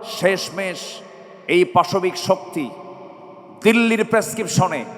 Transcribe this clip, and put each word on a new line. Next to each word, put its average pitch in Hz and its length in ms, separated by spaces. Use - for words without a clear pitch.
শেষমেশ 185 960
এই 180 160
পাশবিক 180 520
শক্তি 165 540
দিল্লির 226 420
প্রেসক্রিপশনে 185 800